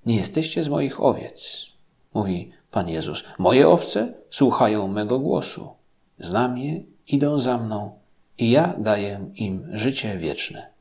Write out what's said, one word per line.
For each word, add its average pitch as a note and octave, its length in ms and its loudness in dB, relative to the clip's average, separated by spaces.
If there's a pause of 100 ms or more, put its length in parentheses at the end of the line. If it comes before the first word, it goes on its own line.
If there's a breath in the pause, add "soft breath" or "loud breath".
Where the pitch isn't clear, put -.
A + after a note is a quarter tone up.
"Nie A#2 100 2
jesteście D#3+ 480 -2
z D3 60 -2
moich C#3+ 340 -2
owiec", - 600 -2 (480)
mówi F#2+ 380 -4 (200 loud breath)
Pan F2 180 -2
Jezus. D#2+ 340 -6 (140)
"Moje C3 320 6
owce G#3 440 2 (160)
słuchają G#2+ 580 2
mego G#2+ 320 -2
głosu. - 500 -4 (500)
Znam B2 380 -2
je, D3 240 -6 (260)
idą C#3+ 320 2
za B2+ 180 0
mną G#2+ 420 -6 (380)
i A#2 140 4
ja E3 260 4
daję G2+ 580 -2
im F#2+ 380 -6
życie A2 440 -2
wieczne". - 500 -6 (140)